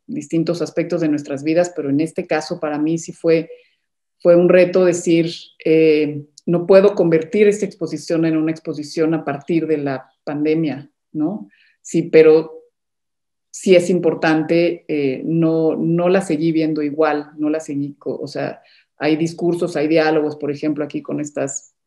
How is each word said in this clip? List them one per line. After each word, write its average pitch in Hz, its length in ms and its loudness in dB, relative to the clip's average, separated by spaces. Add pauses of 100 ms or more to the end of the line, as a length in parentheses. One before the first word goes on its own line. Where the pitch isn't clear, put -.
distintos 165 540 -4
aspectos 165 400 -4
de 156 80 0
nuestras 143 340 -6
vidas, 170 320 0
pero 143 140 -6
en 139 100 0
este 165 260 -4
caso 180 360 -4
para 151 180 -4
mí 160 200 -2
sí 170 120 -12
fue, 165 380 0 (720)
fue 175 180 6
un 175 100 6
reto 180 380 4
decir, 165 440 2 (360)
eh, 151 580 2 (220)
"No 170 200 0
puedo 196 300 6
convertir 175 540 2
esta 202 160 -2
exposición 165 580 -4
en 160 140 0
una 156 140 -2
exposición 156 640 -4
a 156 120 -4
partir 156 420 -4
de 156 120 0
la 139 300 -6 (140)
pandemia", 147 680 -4 (220)
¿no? 165 380 -6 (320)
Sí, 165 220 -2
pero 160 500 6 (1000)
sí - 240 2
es 175 140 4
importante, 170 1000 0
eh, 143 380 -4
no, 160 500 0
no 170 320 0
la 190 140 4
seguí 165 320 -2
viendo 156 280 -2
igual, 147 560 -2
no 151 120 -2
la 156 100 -4
seguí 143 400 -8
co-, - 200 -8
o 135 80 -10
sea, 139 340 -8 (380)
hay 156 160 0
discursos, 170 600 -2
hay 151 120 0
diálogos, 156 500 2
por 147 140 -6
ejemplo, 147 320 -4
aquí 147 180 -8
con 147 180 -8
estas 139 560 -8 (120)